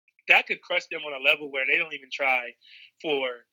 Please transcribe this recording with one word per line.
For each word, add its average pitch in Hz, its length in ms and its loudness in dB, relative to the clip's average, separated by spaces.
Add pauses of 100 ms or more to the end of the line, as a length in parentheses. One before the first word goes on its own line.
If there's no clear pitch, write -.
(280)
that 196 200 6
could 180 140 -6
crush 180 300 -2
them 156 140 -6
on 147 140 -8
a 131 40 -6
level 147 280 2
where 135 140 -2
they 147 120 2
don't 160 160 -4
even 135 180 -14
try 127 420 0 (480)
for 131 520 -2